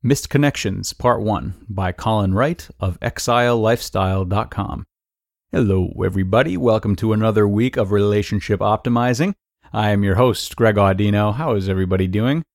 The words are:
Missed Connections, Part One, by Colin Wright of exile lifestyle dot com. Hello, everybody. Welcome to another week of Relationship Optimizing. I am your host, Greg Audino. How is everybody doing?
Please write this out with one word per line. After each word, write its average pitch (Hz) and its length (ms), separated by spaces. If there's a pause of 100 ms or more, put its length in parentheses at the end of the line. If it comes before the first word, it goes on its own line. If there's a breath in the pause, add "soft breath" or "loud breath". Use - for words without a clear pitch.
Missed 135 260
Connections, 110 640
Part 120 280
One, 104 460
by 95 240
Colin 101 440
Wright 143 340 (100)
of 92 220
exile 120 560
lifestyle 98 680
dot 101 260
com. - 340 (680)
Hello, 95 400 (140)
everybody. 107 500
Welcome 110 420
to 110 160
another 107 340
week 113 300
of 101 140
Relationship 104 680
Optimizing. 120 760 (400 soft breath)
I 107 160
am 101 140
your 98 120
host, 120 400
Greg 110 200
Audino. 104 580
How 135 220
is 95 120
everybody 95 400
doing? 123 360 (120)